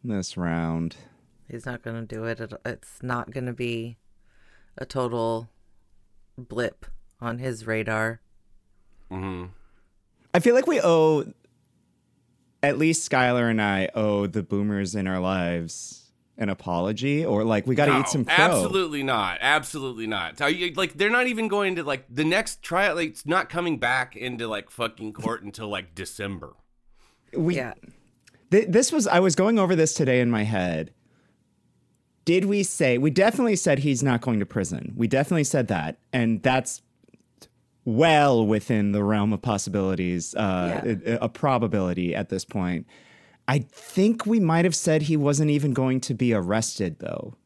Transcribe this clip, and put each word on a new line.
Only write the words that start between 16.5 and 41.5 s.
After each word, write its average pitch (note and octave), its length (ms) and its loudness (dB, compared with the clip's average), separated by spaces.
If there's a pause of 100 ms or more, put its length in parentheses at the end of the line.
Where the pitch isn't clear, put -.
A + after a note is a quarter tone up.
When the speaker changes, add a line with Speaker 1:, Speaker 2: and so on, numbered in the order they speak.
Speaker 1:
or, A2 200 0
like, A2+ 240 0
we C3 80 0
gotta D3 160 4
Speaker 3:
No, C3+ 80 4
Speaker 1:
eat C3+ 80 -2
some C3 180 -2
crow. D#3 100 2
Speaker 3:
absolutely E3+ 680 2
not. G#2 380 0
Absolutely C3+ 680 -2
not. F#2 340 -4
Are D3 80 2
you, F3 240 -2
like, F#3 200 -4
they're G3 180 0
not B3 160 2
even A3 200 -2
going G3 280 0
to, E3+ 80 -4
like, C#3 260 -4
the B2+ 140 -2
next F#3+ 400 0
trial, F3+ 320 0
like, E3 140 -2
it's - 180 -16
not F3 200 0
coming E3+ 300 -2
back B2 380 -2
into, A#2 320 -8
like, G#2 240 -8
fucking A2 420 -8
court A#2 300 -6
until, G#2 240 -12
like, F#2 260 -6
December. F#2+ 600 -10 (840)
Speaker 1:
We D#3+ 220 0
Speaker 2:
Yeah. B2 160 -8 (760)
Speaker 1:
th-, G#3+ 180 6
this A#3 240 4
was, D4 160 2
I F3 120 6
was F3+ 160 4
going G#3+ 240 4
over F#3 160 4
this D#3+ 180 4
today C3 260 2
in A#2+ 120 4
my A2 120 2
head. F2+ 480 -2 (1300)
Did F#3 200 2
we G3+ 180 2
say, C3 340 2
we C#3+ 140 2
definitely G#3+ 460 4
said C#3+ 220 2
he's C#3 220 0
not B2 200 2
going A2+ 180 0
to G2 60 0
prison. - 500 -4
We A2+ 120 0
definitely D3 360 2
said C3 240 0
that. D#2+ 320 -2 (120)
And A2+ 300 0
that's B2+ 400 0 (1040)
well C#3+ 580 6
within G#2 500 2
the G#2 100 2
realm G#2 280 2
of G2+ 120 -2
possibilities, F#2+ 880 -2
uh, F2+ 520 -2
Speaker 2:
Yeah. A2+ 100 -2 (100)
Speaker 1:
a, A2+ 200 -2
a A2+ 40 -2
probability F#2 840 0